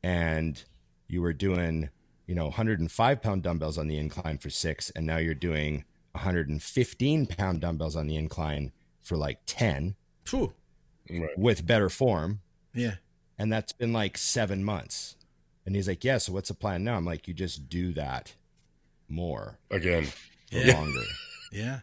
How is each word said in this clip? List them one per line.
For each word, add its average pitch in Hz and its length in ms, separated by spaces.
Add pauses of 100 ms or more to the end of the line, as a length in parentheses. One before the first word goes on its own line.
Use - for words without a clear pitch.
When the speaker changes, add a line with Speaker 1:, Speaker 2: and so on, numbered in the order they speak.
Speaker 1:
And 82 600 (460)
you 87 140
were 85 100
doing, 82 580 (360)
you 90 100
know, 80 140
hundred 110 280
and 82 120
five 120 300
pound 98 220
dumbbells 78 360
on 78 100
the 76 100
incline 76 400
for 73 120
six, - 400
and 80 160
now 80 100
you're 82 180
doing 76 500 (300)
a - 40
hundred 87 300
and 76 140
fifteen 135 640
pound 92 360
dumbbells 82 340
on 76 100
the 76 100
incline 76 540 (320)
for, 87 140
like, 73 300
ten 90 500 (300)
Speaker 2:
Phew. - 280 (560)
Speaker 3:
Right. 85 260
Speaker 1:
with 98 300
better 104 240
form. 101 500 (320)
Speaker 2:
Yeah. 120 220 (440)
Speaker 1:
And 107 140
that's - 200
been, 117 200
like, 107 260
seven 101 460
months." - 520 (500)
And 95 80
he's 98 140
like, 92 160
"Yeah, 127 140
so - 160
what's 95 140
the 98 60
plan 98 300
now?" 117 120
I'm 85 100
like, 82 220
"You 92 60
just 80 360
do 87 240
that 69 400 (720)
more." 73 500 (120)
Speaker 3:
Again. 85 340 (460)
Speaker 1:
For 123 80
Speaker 2:
Yeah. 127 160
Speaker 1:
longer. - 300 (480)
Speaker 2:
Yeah. 120 300